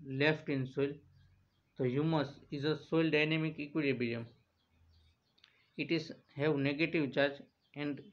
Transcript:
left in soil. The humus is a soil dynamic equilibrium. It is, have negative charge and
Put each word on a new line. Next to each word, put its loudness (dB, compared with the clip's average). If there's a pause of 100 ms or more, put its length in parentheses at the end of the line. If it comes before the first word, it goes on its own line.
left 2
in 0
soil. -2 (840)
The 2
humus 2 (220)
is -6
a 0 (100)
soil 4
dynamic 2
equilibrium. 0 (1500)
It -4
is, -2 (240)
have 2
negative 0
charge 2 (420)
and -6 (120)